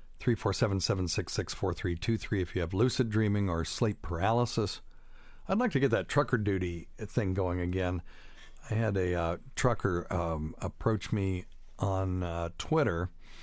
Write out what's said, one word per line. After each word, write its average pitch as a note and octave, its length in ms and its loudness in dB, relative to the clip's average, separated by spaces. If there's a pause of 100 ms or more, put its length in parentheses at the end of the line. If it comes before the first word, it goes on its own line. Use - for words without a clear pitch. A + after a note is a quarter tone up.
(180)
three A#2+ 160 4
four G2+ 180 0
seven, G2 280 2
seven F#2+ 280 2
six - 240 -2
six, - 220 -2
four F#2 180 0
three F2 240 -2
two A2+ 220 0
three, G2+ 240 0
if - 120 -4
you F#2 60 2
have E2+ 140 0
lucid A#2 360 4
dreaming G#2 380 2
or E2 160 0
sleep - 380 0
paralysis. G#2+ 800 0 (680)
I'd G3 100 2
like A#3+ 140 2
to C3 80 4
get C3 100 4
that G2 180 2
trucker C3 300 4
duty F2+ 480 0 (120)
thing G2+ 360 0
going F2+ 240 2
again. F2+ 440 0 (680)
I G#2+ 40 0
had A2 220 2
a, F2+ 200 2
uh, E2+ 200 0 (200)
trucker, G2 560 2
um, E2 500 0
approach - 480 -2
me F#2+ 360 0 (340)
on, F#2+ 420 0
uh, E2+ 360 -2
Twitter, F#2 520 2 (320)